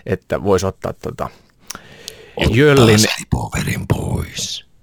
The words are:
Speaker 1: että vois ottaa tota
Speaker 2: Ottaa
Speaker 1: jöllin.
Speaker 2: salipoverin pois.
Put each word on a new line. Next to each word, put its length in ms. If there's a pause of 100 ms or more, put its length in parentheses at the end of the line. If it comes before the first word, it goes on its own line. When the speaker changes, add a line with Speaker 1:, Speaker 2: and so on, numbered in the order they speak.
Speaker 1:
että 380
vois 200
ottaa 300
tota 360 (1080)
Speaker 2:
Ottaa 200
Speaker 1:
jöllin. 420
Speaker 2:
salipoverin 880
pois. 800 (180)